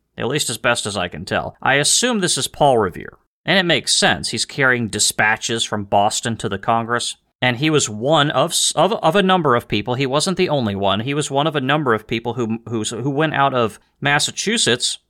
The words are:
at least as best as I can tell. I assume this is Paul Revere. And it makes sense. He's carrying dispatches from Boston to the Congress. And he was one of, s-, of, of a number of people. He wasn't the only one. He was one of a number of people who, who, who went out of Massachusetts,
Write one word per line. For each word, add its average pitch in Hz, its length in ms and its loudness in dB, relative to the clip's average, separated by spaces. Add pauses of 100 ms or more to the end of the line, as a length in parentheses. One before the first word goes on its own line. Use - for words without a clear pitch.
(180)
at 113 100 -4
least 143 220 -2
as 117 80 -6
best 120 280 0
as 101 100 -6
I 90 120 -2
can 90 180 -10
tell. - 360 -4
I 131 140 2
assume 220 440 0
this 175 180 0
is 135 100 -4
Paul 139 300 2
Revere. - 400 -4 (280)
And 175 140 2
it 185 40 0
makes 156 320 0
sense. 104 340 0
He's 113 160 -4
carrying 123 420 0
dispatches 110 760 0
from 104 220 -4
Boston 107 520 0
to 117 100 -6
the 95 120 -4
Congress. 117 580 -2 (240)
And 123 160 0
he 156 120 2
was 143 200 2
one 143 420 2
of, 160 200 0
s-, - 240 0
of, 185 180 4
of 165 220 0
a 202 80 6
number 175 320 4
of 117 120 -2
people. 110 280 -2
He 139 100 0
wasn't 151 320 0
the 185 120 2
only 120 260 0
one. 98 260 0
He 139 140 -4
was 147 160 -2
one 139 160 0
of 151 80 -2
a 139 60 0
number 139 320 2
of 107 140 -2
people 113 280 -4
who, 113 320 -2
who, 113 160 -4
who 120 260 -4
went 143 240 0
out 139 220 0
of 117 240 0 (220)
Massachusetts, 143 960 0 (100)